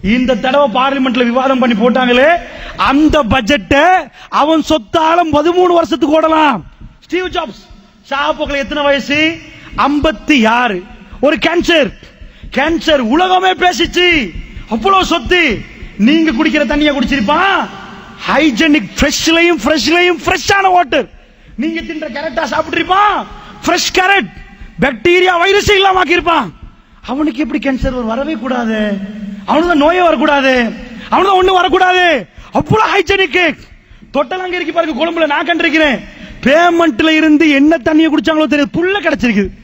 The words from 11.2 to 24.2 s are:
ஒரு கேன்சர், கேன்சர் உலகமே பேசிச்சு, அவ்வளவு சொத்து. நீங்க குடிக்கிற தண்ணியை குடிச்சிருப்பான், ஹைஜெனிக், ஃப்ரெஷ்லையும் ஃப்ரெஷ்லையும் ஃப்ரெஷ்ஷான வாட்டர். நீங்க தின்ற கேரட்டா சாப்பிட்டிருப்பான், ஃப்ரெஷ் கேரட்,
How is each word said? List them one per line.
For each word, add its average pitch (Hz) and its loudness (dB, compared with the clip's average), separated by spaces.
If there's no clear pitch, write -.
ஒரு 311 2
கேன்சர், 330 0
கேன்சர் 302 0
உலகமே 370 2
பேசிச்சு, 359 0
அவ்வளவு 370 2
சொத்து. 330 0
நீங்க 320 2
குடிக்கிற 294 0
தண்ணியை 294 0
குடிச்சிருப்பான், 302 0
ஹைஜெனிக், 285 2
ஃப்ரெஷ்லையும் 330 2
ஃப்ரெஷ்லையும் 320 0
ஃப்ரெஷ்ஷான 381 0
வாட்டர். 294 0
நீங்க 330 -4
தின்ற 311 -8
கேரட்டா 302 -6
சாப்பிட்டிருப்பான், 339 0
ஃப்ரெஷ் 339 0
கேரட், 370 2